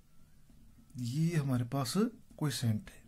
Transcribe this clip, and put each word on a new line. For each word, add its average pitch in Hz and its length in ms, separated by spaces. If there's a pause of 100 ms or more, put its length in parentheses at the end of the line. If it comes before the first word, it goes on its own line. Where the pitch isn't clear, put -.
(960)
ये 151 380
हमारे 135 300
पास 135 320
quotient 139 920
है, - 180